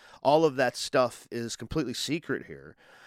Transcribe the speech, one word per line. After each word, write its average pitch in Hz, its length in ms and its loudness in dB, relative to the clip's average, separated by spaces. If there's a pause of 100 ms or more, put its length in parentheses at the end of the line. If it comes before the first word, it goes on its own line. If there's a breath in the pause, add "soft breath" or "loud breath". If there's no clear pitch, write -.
(220 loud breath)
all 156 220 6
of 147 100 4
that 127 220 2
stuff - 560 -2
is 117 240 -6
completely 131 380 -4
secret - 520 -6
here. 71 300 -18 (300 loud breath)